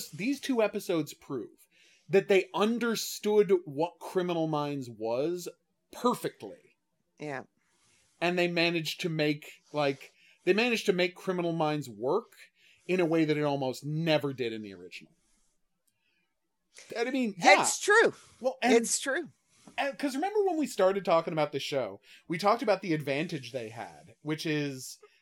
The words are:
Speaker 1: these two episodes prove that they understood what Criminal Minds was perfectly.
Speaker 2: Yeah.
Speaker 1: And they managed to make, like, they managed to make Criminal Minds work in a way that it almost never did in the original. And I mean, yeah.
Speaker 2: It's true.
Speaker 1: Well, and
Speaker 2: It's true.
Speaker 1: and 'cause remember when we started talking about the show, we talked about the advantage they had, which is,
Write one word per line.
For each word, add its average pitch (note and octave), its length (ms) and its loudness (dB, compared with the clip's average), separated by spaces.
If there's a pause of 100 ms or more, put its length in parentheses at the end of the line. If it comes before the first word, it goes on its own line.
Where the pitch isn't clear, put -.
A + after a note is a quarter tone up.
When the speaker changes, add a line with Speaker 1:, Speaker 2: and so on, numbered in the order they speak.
(140)
Speaker 1:
these A3 260 -4
two A#3+ 220 0
episodes G3 520 -2
prove B2 360 -10 (600)
that G3 200 4
they F#3+ 240 6
understood G#3 1000 2 (140)
what D#3 340 -4
Criminal F3 480 0
Minds C#3+ 420 -2
was B2+ 580 -2 (440)
perfectly. - 840 -4 (440)
Speaker 2:
Yeah. C#3+ 220 -8 (760)
Speaker 1:
And F3 180 0
they F3 100 2
managed E3+ 540 -2
to F3 80 -2
make, D3+ 360 -2 (260)
like, C#3+ 400 -2 (320)
they F3+ 100 4
managed A3+ 340 0
to G3 60 4
make F3+ 220 0
Criminal F3 380 -2
Minds D3+ 360 0
work C3 420 -2 (560)
in F#3 120 2
a F3 60 4
way D#3+ 200 4
that D3+ 120 2
it D3+ 60 0
almost C#3 420 -2
never D3+ 480 0
did A#2+ 200 -4
in A2 100 -8
the G2 100 -14
original. F2+ 380 -18 (1800)
And A#3+ 120 -4
I C4 40 -4
mean, B3+ 260 -2
yeah. C#4+ 240 8
Speaker 2:
It's - 180 0
true. G#4+ 340 4 (260)
Speaker 1:
Well, B3+ 220 -4
and A#3 120 4
Speaker 2:
It's A#3 260 2
true. C#4 300 -6 (480)
Speaker 1:
and C4 200 -4
'cause C4+ 180 -4
remember G4+ 300 0
when F4 120 0
we D4 100 0
started G3 380 2
talking F3 280 2
about D3+ 180 0
the - 80 -4
show, A2+ 400 -4 (280)
we F3 100 -4
talked G#3 240 2
about G#3 200 2
the F3 120 -2
advantage C#3+ 580 -4
they A#2 180 -8
had, F#2 520 -14
which D#3 240 -6
is, D3 520 -4 (240)